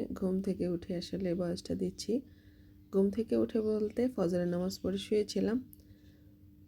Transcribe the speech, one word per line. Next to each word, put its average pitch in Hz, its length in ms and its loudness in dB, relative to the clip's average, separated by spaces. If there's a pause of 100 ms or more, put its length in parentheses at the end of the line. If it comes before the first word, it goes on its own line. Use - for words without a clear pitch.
(120)
ঘুম 190 300 0
থেকে 190 260 0
উঠে 170 280 -4
আসলে 180 400 -2
ভয়েসটা 175 400 -2
দিচ্ছি। 190 380 -2 (760)
ঘুম 196 180 6
থেকে 226 260 0
উঠে 226 260 2
বলতে 214 460 0
ফজরের 180 400 2
নামাজ 175 320 0
পড়ে 190 180 -2
শুয়েছিলাম, 208 600 2 (1120)